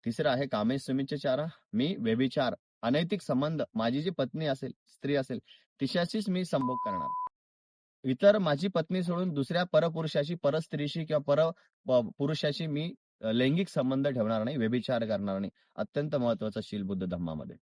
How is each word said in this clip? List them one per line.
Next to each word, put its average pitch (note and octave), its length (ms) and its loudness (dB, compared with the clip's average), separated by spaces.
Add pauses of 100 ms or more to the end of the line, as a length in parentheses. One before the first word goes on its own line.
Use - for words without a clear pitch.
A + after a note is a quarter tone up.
तिसरं C#3+ 260 0
आहे C3 160 0
कामे A#2 320 0
सुमिच्च C#3 440 -4
चारा, C#3 240 0 (260)
मी C#3+ 260 0
व्यभिचार, A#2+ 560 0 (280)
अनैतिक E3 400 0
संबंध, D3 400 0 (120)
माझी A#2 280 0
जी F#3 80 -2
पत्नी D3+ 360 -4
असेल, C3 260 -4 (160)
स्त्री C#3+ 280 -2
असेल, C3 220 -2 (420)
तिच्याशीच F#3 480 -2
मी F#3 160 0
संभोग C3 320 0
करणार. B5+ 520 -4 (840)
इतर G3+ 280 6
माझी D#3+ 300 0
पत्नी F3+ 340 0
सोडून F3 300 0
दुसऱ्या D#3+ 320 0
परपुरुषाशी, D#3+ 720 2
परस्त्रीशी D3+ 680 -2
किंवा D3+ 220 0
पर-, D3+ 240 4 (360)
प-, B2 320 4
पुरुषाशी D3+ 480 0
मी, D3+ 280 -4 (260)
अ, A2 120 -2
लैंगिक C#3 360 4
संबंध C3+ 400 0
ठेवणार A2+ 340 2
नाही, B2 140 -2
व्यभिचार A#2 500 0
करणार G2+ 320 0
नाही. G2 120 -4 (260)
अत्यंत D3 400 -2
महत्वाचा A2 460 0
शील G#2 200 -6
बुद्ध F#2+ 240 -4
धम्मामध्ये. E2+ 500 -6 (100)